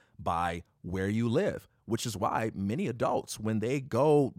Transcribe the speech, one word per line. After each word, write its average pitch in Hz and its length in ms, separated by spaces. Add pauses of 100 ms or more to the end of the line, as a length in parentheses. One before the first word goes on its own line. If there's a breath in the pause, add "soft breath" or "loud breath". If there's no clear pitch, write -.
(180 soft breath)
by 85 440 (200)
where 92 260
you 113 200
live, 160 400 (180)
which 110 200
is 104 100
why 113 380
many 107 320
adults, - 540
when 110 200
they 131 200
go 139 580